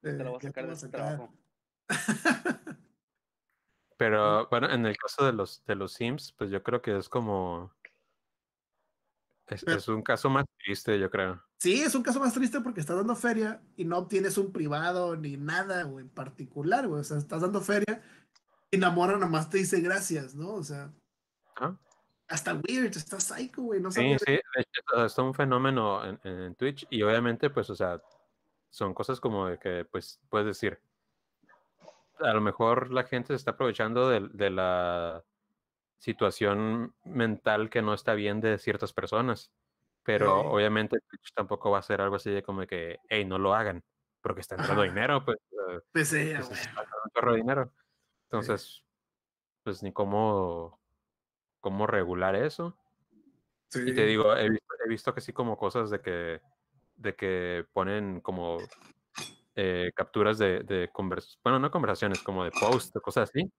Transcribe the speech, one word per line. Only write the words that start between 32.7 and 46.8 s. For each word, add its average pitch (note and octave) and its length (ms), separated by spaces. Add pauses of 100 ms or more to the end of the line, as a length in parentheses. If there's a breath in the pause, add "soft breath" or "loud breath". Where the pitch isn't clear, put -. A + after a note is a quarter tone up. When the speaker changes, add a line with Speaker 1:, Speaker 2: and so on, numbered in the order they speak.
Speaker 3:
la B2+ 120
gente B2 240
se C#3+ 80
está A#2+ 160
aprovechando A#2 560
de, G#2+ 240
de G2+ 180
la F2+ 760 (760)
situación G#2+ 960 (100)
mental A2 680
que A#2 120
no G#2+ 120
está A2 200
bien G#2 260
de A2 180
ciertas G2+ 340
personas, A2 600 (520)
pero G2+ 380
Speaker 2:
Sí. - 80
Speaker 3:
obviamente G#2+ 480 (120)
Twitch - 240
tampoco G#2 380
va G2 80
a - 20
ser G2 180
algo G2 160
así G2+ 140
de G2+ 120
como G2 200
de F2+ 60
que, E2+ 400
"Hey, G#2+ 160
no F#2+ 140
lo G2 160
hagan", G#2 300 (380)
porque F#2+ 200
está - 140
entrando G2 260
Speaker 2:
Ajá. F#2+ 80
Speaker 3:
dinero, C3 340
pues, A#2 140 (140)
o F#2+ 180
sea, F2+ 100 (120)
Speaker 2:
Pues D#3 160
sí, D#3+ 80 (200)
Speaker 3:
pues, - 140
Speaker 2:
güey. - 100
Speaker 3:
está - 220